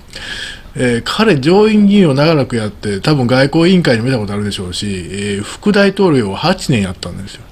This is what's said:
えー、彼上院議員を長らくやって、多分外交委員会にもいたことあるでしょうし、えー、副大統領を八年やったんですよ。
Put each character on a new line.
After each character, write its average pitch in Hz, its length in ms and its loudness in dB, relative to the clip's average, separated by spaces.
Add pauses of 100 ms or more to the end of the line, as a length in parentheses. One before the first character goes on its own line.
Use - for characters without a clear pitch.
(760)
え 123 200 0
ー、 113 80 -6
彼 208 340 2
上 196 300 4
院 214 160 4
議 196 100 4
員 180 140 6
を - 20 2
長 151 220 2
ら 139 100 2
く 120 120 -4
や 107 120 -2
っ - 20 -8
て、 101 300 -6
多 151 140 2
分 127 120 2
外 127 200 4
交 165 200 2
委 185 60 4
員 180 100 4
会 135 140 2
に 110 60 -2
も 123 60 -2
い - 20 0
た 135 80 0
こ 104 80 -4
と 101 80 -6
あ - 20 -6
る 104 80 -4
で 101 80 -4
し - 80 -8
ょ 92 60 -8
う 87 80 -8
し、 95 360 -6
え 92 40 -10 (260)
ー、 - 20 -6
副 - 300 -2
大 202 200 2
統 190 220 2
領 107 180 0
を - 20 -8
八 170 360 -4
年 110 120 0
や 92 100 -4
っ - 40 -14
た - 120 -10
ん 87 80 -12
で 98 120 -12
す - 80 -18
よ。 - 160 -20